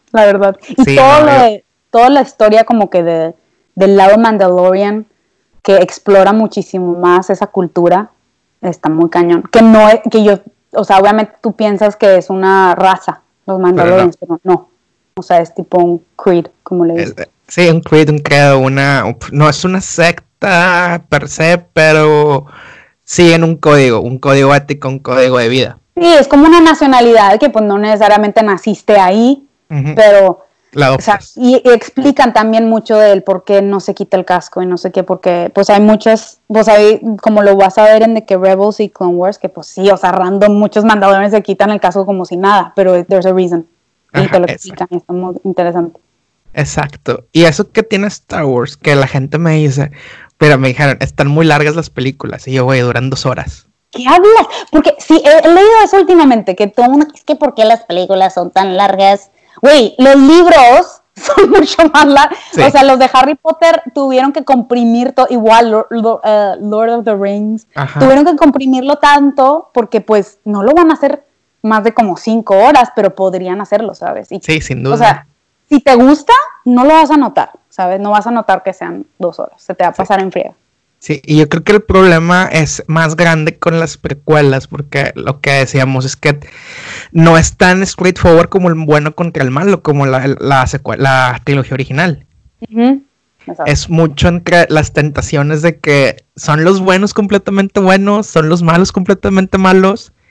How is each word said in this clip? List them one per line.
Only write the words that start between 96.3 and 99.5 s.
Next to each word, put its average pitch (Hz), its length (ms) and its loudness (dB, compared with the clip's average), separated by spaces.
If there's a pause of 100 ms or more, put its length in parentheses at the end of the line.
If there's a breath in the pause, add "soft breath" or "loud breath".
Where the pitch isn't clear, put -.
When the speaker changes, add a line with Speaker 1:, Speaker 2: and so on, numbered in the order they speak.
Speaker 2:
son 151 280 -2
los 190 160 2
buenos 190 340 -2
completamente 202 640 -4
buenos, 196 480 0
son 156 200 -2
los 175 140 -2
malos 170 300 0
completamente 190 640 -4